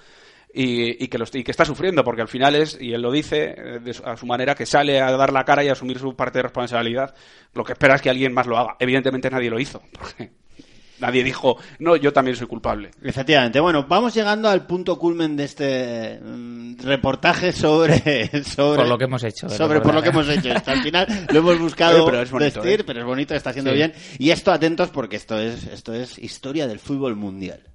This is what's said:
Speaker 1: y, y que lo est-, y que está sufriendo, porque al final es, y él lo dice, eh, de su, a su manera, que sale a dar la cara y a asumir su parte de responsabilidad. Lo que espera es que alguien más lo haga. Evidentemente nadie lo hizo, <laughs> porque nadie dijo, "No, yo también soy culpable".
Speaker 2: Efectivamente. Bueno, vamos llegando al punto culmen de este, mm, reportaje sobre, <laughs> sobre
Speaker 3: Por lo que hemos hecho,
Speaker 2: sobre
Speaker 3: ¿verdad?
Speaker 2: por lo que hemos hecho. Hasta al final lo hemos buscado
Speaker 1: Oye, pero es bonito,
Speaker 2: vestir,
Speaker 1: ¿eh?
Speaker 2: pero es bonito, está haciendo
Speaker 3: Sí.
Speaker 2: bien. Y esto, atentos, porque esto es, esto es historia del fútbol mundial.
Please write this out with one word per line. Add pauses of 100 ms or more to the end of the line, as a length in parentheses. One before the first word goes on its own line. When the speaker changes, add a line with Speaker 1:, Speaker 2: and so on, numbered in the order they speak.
(540)
Speaker 1:
y,
y
que
lo
est-,
y
que
está
sufriendo,
porque
al
final
es,
y
él
lo
dice,
eh,
de
su,
a
su
manera,
que
sale
a
dar
la
cara
y
a
asumir
su
parte
de
responsabilidad. (400)
Lo
que
espera
es
que
alguien
más
lo
haga.
Evidentemente
nadie
lo
hizo,
<laughs>
porque (680)
nadie
dijo, (220)
"No,
yo
también
soy
culpable". (120)
Speaker 2:
Efectivamente.
Bueno,
vamos
llegando
al
punto
culmen
de
este,
mm,
reportaje
sobre,
<laughs>
sobre
Speaker 3:
Por
lo
que
hemos
hecho,
Speaker 2:
sobre
Speaker 3:
¿verdad?
Speaker 2:
por
lo
que
hemos
hecho.
Hasta
al
final
lo
hemos
buscado
Speaker 1:
Oye,
pero
es
bonito,
Speaker 2:
vestir,
Speaker 1:
¿eh?
Speaker 2:
pero
es
bonito,
está
haciendo
Speaker 3:
Sí.
Speaker 2:
bien. (240)
Y
esto,
atentos,
porque
esto
es,
esto
es
historia
del
fútbol
mundial. (120)